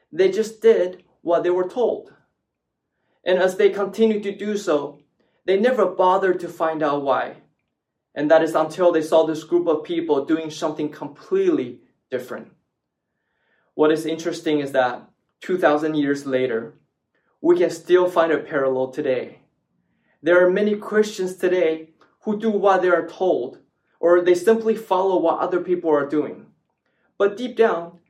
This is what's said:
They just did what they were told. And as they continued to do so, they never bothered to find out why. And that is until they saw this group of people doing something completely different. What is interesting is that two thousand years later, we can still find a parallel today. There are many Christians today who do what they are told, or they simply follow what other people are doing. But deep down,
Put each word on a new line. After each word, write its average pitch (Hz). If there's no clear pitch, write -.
They 185
just 214
did 180
what 165
they 175
were 180
told. -
And 185
as 185
they 202
continued 208
to 196
do 208
so, 156
they 196
never 220
bothered 185
to 170
find 156
out 143
why. 123
And 151
that 165
is 156
until 170
they 160
saw 160
this 160
group 175
of 151
people 156
doing 160
something 151
completely 147
different. 120
What 156
is 156
interesting 160
is 135
that 127
two 185
thousand 156
years 143
later, 127
we 175
can 170
still 180
find 165
a 143
parallel 135
today. 127
There 180
are 180
many 208
Christians 208
today 165
who 208
do 220
what 196
they 180
are 165
told, 139
or 175
they 175
simply 220
follow 185
what 160
other 175
people 175
are 139
doing. 139
But 202
deep 247
down, 170